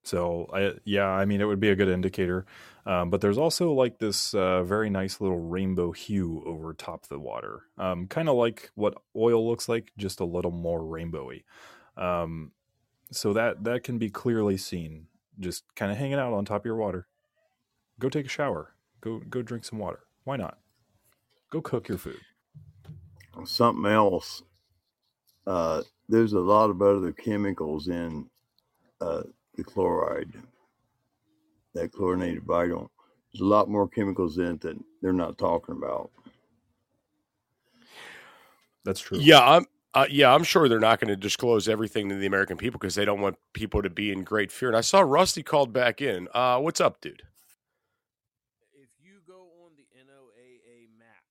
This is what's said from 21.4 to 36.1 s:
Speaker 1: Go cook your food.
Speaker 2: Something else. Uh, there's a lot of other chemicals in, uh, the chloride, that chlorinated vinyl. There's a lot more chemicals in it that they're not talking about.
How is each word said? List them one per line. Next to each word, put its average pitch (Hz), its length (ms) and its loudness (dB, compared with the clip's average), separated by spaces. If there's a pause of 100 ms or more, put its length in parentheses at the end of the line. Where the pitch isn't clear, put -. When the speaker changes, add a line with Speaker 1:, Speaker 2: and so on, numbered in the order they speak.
Speaker 1:
Go 156 120 -6
cook 117 260 -4
your 90 120 -4
food. - 200 -14 (1300)
Speaker 2:
Something 117 400 2
else. 104 560 2 (1040)
Uh, 82 380 -2 (260)
there's 110 240 4
a 98 60 2
lot 104 320 4
of 92 100 -4
other 101 320 2
chemicals 87 720 -4
in, 85 420 -6 (680)
uh, 82 220 -4 (340)
the - 80 -8
chloride, 82 680 -2 (1400)
that 85 160 -6
chlorinated 90 520 -2
vinyl. 85 460 -2 (420)
There's 98 100 -8
a 95 40 0
lot 101 240 6
more 101 180 2
chemicals 92 520 -2
in 87 160 -2
it 76 60 -14
that 80 220 -10 (160)
they're 92 140 0
not 87 240 -2
talking 85 380 -2
about. 67 340 -6 (2750)